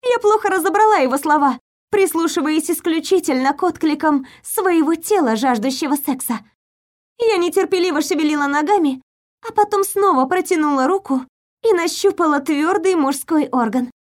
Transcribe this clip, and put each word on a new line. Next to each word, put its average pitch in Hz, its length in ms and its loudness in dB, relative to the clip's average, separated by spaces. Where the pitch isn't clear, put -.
Я 494 160 0
плохо 415 300 2
разобрала 381 480 2
его 269 220 0
слова, 285 400 2
прислушиваясь 330 800 0
исключительно 320 800 0
к 277 100 -4
откликам 302 640 0
своего 339 520 0
тела, 320 420 0
жаждущего 262 600 -2
секса. 254 440 -6
Я 440 180 2
нетерпеливо 349 640 0
шевелила 302 460 0
ногами, 294 560 0
а 440 60 -10
потом 415 320 0
снова 370 420 2
протянула 302 600 0
руку 294 360 -2
и 453 120 2
нащупала 339 680 0
твёрдый 330 540 0
мужской 285 560 0
орган. 247 400 -2